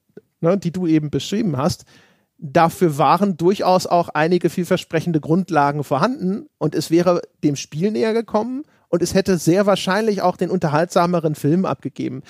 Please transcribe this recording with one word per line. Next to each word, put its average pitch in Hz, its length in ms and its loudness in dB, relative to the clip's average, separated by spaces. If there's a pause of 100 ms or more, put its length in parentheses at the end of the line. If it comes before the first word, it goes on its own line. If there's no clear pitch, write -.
(420)
ne, 175 160 2
die 170 140 -4
du 180 160 -4
eben 151 240 2
beschrieben 190 460 -2
hast, 147 280 -2 (540)
dafür 160 580 2
waren 170 400 2
durchaus 185 480 2
auch 175 240 0
einige 170 400 0
vielversprechende 165 720 -2
Grundlagen 147 640 0
vorhanden 185 640 -2 (100)
und 156 180 -2
es - 140 -4
wäre 175 320 2 (220)
dem 147 120 2
Spiel 170 360 -4
näher 220 220 -2
gekommen 233 500 -4 (260)
und 175 120 -2
es 180 140 0
hätte 190 240 2
sehr 190 260 2
wahrscheinlich 196 560 0
auch 180 160 0
den 175 140 -4
unterhaltsameren 170 800 0
Film 165 320 0
abgegeben. 127 640 -6